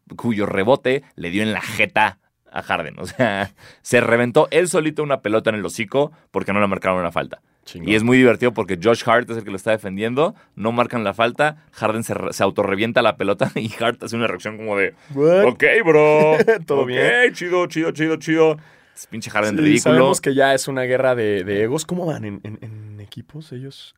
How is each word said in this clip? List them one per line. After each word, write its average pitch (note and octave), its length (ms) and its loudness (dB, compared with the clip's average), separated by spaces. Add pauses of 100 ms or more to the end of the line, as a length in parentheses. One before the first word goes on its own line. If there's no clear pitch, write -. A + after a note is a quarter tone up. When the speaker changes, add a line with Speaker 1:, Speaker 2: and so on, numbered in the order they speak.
(160)
Speaker 1:
cuyo G#2 300 -2
rebote B2+ 580 0 (120)
le E2+ 160 -10
dio G2+ 120 -2
en A2 80 -2
la F#2 100 -6
jeta - 580 0 (320)
a D#2+ 100 -10
Harden. E2+ 380 -6
O F#2 60 -10
sea, G2+ 480 -4 (140)
<laughs> - 140 -20
se A#2+ 200 2
reventó A#2+ 500 2
él F3 160 2
solito D#3 360 -2
una C#3+ 180 -2
pelota G#2+ 280 0
en A2 80 0
el F#2+ 80 -6
hocico B2 460 -4 (200)
porque G2 220 -4
no G2+ 80 0
le G2+ 60 2
marcaron F#2 320 -2
una E2+ 120 -4
falta. C#2+ 300 -6 (240)
Speaker 2:
Chingón. F2 240 -10
Speaker 1:
Y G#2+ 60 4
es A2 80 2
muy B2+ 140 4
divertido A#2+ 360 4
porque F#2+ 280 -4
Josh A#2 240 2
Hart A#2+ 240 2
es A2+ 80 -8
el A2 60 -8
que G2+ 80 -12
lo F#2+ 60 -6
está A2 140 -2
defendiendo, A2+ 640 -4 (200)
no A2+ 160 -4
marcan A#2 320 -2
la G2 100 -2
falta, B2 600 -2
Harden A2 300 -2
se G#2+ 100 -8
re-, F#2+ 200 -6
se - 100 -6
autorrevienta G2 580 0
la A2 160 2
pelota G2 340 -2
<laughs> - 40 -12
y A2 160 -6 (100)
Hart A#2 220 -2
hace A2 120 -8
una A#2 120 -2
reacción G#2 300 -8
como G#2+ 200 -6
de, F#2 160 0 (200)
Speaker 2:
What? E3+ 320 4
Speaker 1:
"Ok, - 180 2 (220)
bro. D3+ 520 6 (120)
Speaker 2:
<laughs> F#3+ 160 0
¿Todo C#3+ 160 0
Speaker 1:
Ok, B2+ 60 -2
Speaker 2:
bien? A3+ 460 2
Speaker 1:
chido, F3+ 340 -2
chido, D#3+ 240 -4
chido, D#3+ 260 -2
chido". D#3+ 400 2 (380)
Es - 120 -20
pinche A2+ 220 -12
Harden G#2+ 280 0
Speaker 2:
Sí, - 40 2
Speaker 1:
ridículo. A#2+ 200 4 (140)
Speaker 2:
sabemos C3+ 260 4
que C#3+ 120 0
ya C3+ 220 4
es - 120 -4
una C3+ 160 -4
guerra B2+ 300 2
de, G#2 300 0
de G2+ 200 -2
egos. C#3+ 220 -2
¿Cómo F3+ 220 -6
van A2+ 180 -6
en, G2+ 180 -10
en, G#2+ 180 -12
en G#2+ 380 -16
equipos A#2+ 520 -20
ellos? C3+ 460 -18